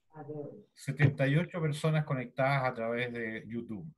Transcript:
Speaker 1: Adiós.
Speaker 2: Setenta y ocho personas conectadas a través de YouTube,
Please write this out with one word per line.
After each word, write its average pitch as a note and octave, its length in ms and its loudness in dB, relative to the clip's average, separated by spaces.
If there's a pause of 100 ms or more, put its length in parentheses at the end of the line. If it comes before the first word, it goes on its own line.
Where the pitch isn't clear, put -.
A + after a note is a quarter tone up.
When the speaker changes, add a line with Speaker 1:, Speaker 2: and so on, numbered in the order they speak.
(140)
Speaker 1:
Adiós. D3 360 -10 (240)
Speaker 2:
Setenta - 520 4
y C#3+ 120 4
ocho F3 240 0
personas D#3 420 2
conectadas C3 680 0
a B2 40 -2
través A#2+ 400 -2
de A2 340 -6
YouTube, G#2 500 -8